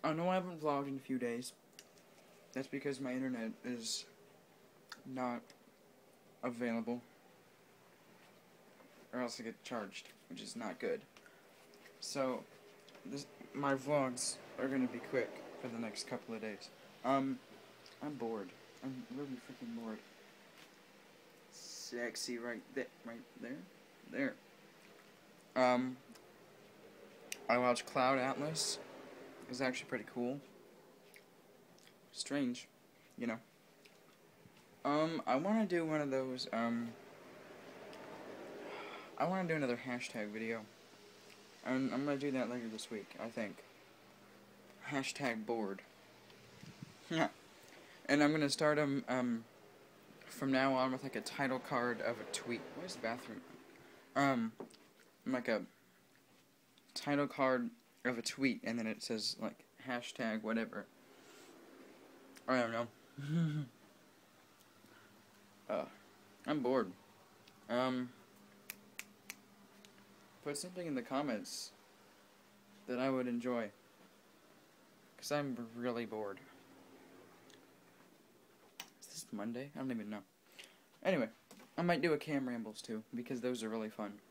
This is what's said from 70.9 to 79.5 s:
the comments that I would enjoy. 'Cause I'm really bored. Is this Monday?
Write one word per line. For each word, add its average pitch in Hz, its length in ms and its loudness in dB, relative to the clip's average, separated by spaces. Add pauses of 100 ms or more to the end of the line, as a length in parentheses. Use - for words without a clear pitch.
the 123 60 0
comments 131 680 -2 (1200)
that 123 100 0
I 135 100 4
would 127 200 2
enjoy. 120 420 0 (1500)
'Cause - 140 -8
I'm 131 460 0
really 120 300 0
bored. 104 340 -4 (2500)
Is - 60 -18
this - 240 -12
Monday? 117 460 -4